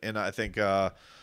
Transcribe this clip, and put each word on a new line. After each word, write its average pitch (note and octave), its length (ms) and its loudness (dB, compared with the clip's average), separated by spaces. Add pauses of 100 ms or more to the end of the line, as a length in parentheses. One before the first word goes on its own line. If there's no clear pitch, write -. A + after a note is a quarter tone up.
in, G#2+ 140 -6
I G2+ 160 -2
think, G#2+ 260 -4
uh, G2 320 4 (320)